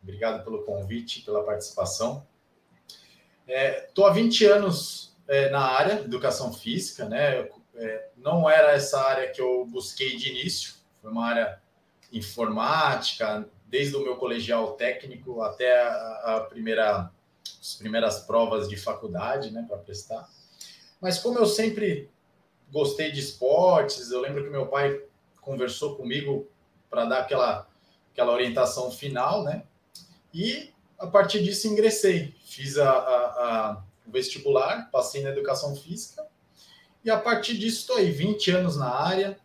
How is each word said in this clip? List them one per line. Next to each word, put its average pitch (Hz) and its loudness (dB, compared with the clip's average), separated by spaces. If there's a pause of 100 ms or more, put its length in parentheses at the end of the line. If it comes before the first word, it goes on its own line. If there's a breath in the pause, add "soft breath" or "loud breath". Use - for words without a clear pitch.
Obrigado 107 -6
pelo 110 -8
convite, 104 -8
pela 104 -4
participação. 104 -6 (1200 loud breath)
É, 131 0 (200)
tô 196 8
há 196 10
vinte 226 6
anos, 202 4 (140)
é, 139 4
na 139 2
área 135 4
de - -6
educação 120 -2
física, 123 -6
né? 127 0
Eu, - -8 (240)
é, 110 -8
não 156 2
era 151 10
essa 139 2
área 131 0
que - -12
eu 127 0
busquei 127 -6
de 131 -6
início, 131 -8 (260)
foi 110 -14
uma 117 -2
área 117 -2 (500)
informática, 113 -2 (200)
desde 139 -2
o 139 -2
meu 127 -4
colegial 117 -2
técnico 120 -6
até 123 2
a, 113 -2
a 110 0
primeira, 110 0 (480)
as - -12
primeiras 110 -2
provas 110 2
de 98 -8
faculdade, 107 -6
né, 113 -10
pra 208 -8
prestar. - -12 (760 loud breath)
Mas 185 -2
como 240 -2
eu 226 6
sempre 208 0 (600)
gostei 147 -2
de 139 -6
esportes, 147 2
eu 127 -2
lembro 139 -4
que 143 -8
meu 139 -4
pai 139 0 (400)
conversou 135 -6
comigo 139 -4 (420)
pra 117 0
dar 127 0
aquela, 120 0 (460 soft breath)
aquela 120 2
orientação 123 0
final, 139 -2
né? 147 -6 (680 loud breath)
E 233 -6 (240)
a 180 -10
partir 196 4
disso 196 -2
ingressei, 208 2
fiz 139 -6
a, 139 6
a, 127 4
a, 120 0 (240)
o - -20
vestibular, 139 0
passei 135 0
na 139 -4
educação 139 -4
física 214 -12 (800 soft breath)
e 226 0
a 214 4
partir 226 0
disso 226 -4
tô 508 0
aí, 190 4
vinte 185 0
anos 180 2
na 135 -2
área. 185 0